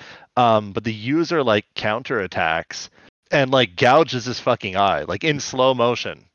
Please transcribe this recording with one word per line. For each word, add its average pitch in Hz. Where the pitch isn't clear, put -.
um, 110
but 104
the 113
user, 147
like, 107
counterattacks 95
and, 135
like, 123
gouges 127
his 123
fucking -
eye, 92
like, 87
in 151
slow 131
motion. 117